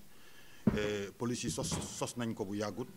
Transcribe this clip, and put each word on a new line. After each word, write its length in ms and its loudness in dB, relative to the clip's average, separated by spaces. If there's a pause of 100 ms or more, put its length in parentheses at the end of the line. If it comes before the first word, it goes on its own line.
(760)
eh, 400 2
police 280 0
yi 60 0
sos, 200 0
sos 480 -2
nañ 160 2
ko 100 0
bu 100 -2
yàggut 420 0